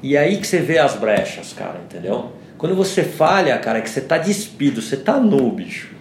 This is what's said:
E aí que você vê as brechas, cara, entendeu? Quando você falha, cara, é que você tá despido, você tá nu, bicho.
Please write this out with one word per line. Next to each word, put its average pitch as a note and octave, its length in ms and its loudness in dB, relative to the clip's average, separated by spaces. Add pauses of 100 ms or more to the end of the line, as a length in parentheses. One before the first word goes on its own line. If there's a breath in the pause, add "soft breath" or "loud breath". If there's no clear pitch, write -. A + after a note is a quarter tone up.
E C#3 140 0
aí D#3+ 220 4
que - 80 -6
você F3+ 120 0
vê D#3+ 200 2
as C#3+ 160 4
brechas, - 580 -2
cara, F2+ 320 -12
entendeu? F2+ 480 -6 (240 loud breath)
Quando F#3 200 -2
você F#3 260 0
falha, D#3 560 2
cara, A2+ 200 -2
é A2 40 -2
que - 80 -6
você C#3 100 -4
tá D#3+ 180 0
despido, D3+ 640 -2
você - 160 -4
tá - 220 0
nu, C#3 320 4
bicho. - 380 -10 (120)